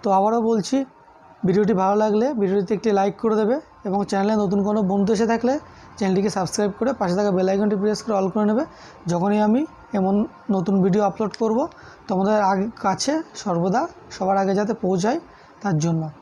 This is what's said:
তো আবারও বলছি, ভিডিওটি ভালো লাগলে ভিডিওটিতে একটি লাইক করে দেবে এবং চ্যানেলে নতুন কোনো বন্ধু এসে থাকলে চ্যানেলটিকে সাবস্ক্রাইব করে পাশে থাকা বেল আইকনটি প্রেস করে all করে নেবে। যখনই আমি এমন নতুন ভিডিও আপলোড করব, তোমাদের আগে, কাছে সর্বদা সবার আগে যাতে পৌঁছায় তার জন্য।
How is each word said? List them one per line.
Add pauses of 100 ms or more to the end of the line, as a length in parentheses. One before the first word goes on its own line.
তো (100)
আবারও (100)
বলছি, (680)
ভিডিওটি
ভালো
লাগলে (140)
ভিডিওটিতে
একটি
লাইক
করে
দেবে (320)
এবং (120)
চ্যানেলে
নতুন
কোনো (120)
বন্ধু
এসে
থাকলে (460)
চ্যানেলটিকে
সাবস্ক্রাইব
করে (100)
পাশে
থাকা
বেল
আইকনটি
প্রেস
করে
all
করে
নেবে। (480)
যখনই
আমি (380)
এমন (420)
নতুন (100)
ভিডিও
আপলোড (100)
করব, (500)
তোমাদের (120)
আগে, (180)
কাছে (300)
সর্বদা (340)
সবার
আগে
যাতে (100)
পৌঁছায় (440)
তার
জন্য। (200)